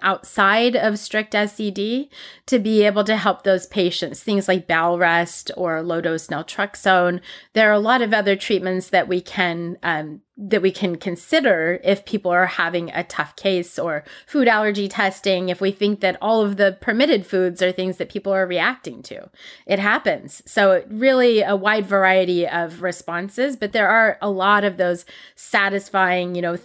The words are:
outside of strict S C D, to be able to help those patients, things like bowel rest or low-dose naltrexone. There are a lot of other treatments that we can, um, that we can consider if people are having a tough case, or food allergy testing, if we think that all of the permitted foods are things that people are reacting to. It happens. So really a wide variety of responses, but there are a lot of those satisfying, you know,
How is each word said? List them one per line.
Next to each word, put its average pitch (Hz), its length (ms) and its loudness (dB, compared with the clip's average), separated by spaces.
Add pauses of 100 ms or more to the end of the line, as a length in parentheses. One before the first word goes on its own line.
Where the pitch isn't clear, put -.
outside 214 720 2
of 208 240 0
strict 214 340 -6
S 208 220 -2
C 214 160 -4
D, 220 400 -4 (340)
to 254 140 2
be 214 240 4
able 208 220 2
to 214 120 0
help 196 240 0
those 190 240 2
patients, 175 560 -2
things 202 260 0
like 185 200 0
bowel 170 320 2
rest 170 580 0
or 165 240 -2
low-dose 165 460 -4
naltrexone. 180 920 0 (320)
There 220 160 6
are 214 40 6
a 208 60 4
lot 240 240 2
of 220 100 0
other 202 220 2
treatments 185 540 -2
that 180 180 2
we 180 140 -2
can, 170 600 -4
um, 156 400 -4 (160)
that 202 240 -2
we 190 100 2
can 185 240 -4
consider 180 880 0
if 196 220 0
people - 240 -4
are 175 160 4
having 170 460 -4
a 170 120 -4
tough - 320 -8
case, 180 440 -2
or 151 240 -4 (240)
food 262 200 2
allergy 214 400 2
testing, 190 640 -2
if 175 100 -6
we 196 120 0
think 208 300 -2
that 185 200 0
all 220 200 2
of 202 160 -2
the 196 220 2
permitted 233 460 0
foods 185 380 0
are 185 80 2
things 185 260 -4
that - 120 -6
people 196 220 -6
are 190 140 0
reacting 180 560 -4
to. - 260 -16 (380)
It 196 140 0
happens. 202 640 -2
So 196 420 2
really 240 540 4
a 202 140 2
wide 202 320 0
variety 185 600 2
of 170 360 -4
responses, 185 720 -4
but 214 160 -6
there 208 180 2
are 220 320 4
a 208 80 -2
lot 202 340 2
of 190 140 -2
those 175 260 0 (320)
satisfying, 190 1000 0
you 175 80 -4
know, 170 220 -2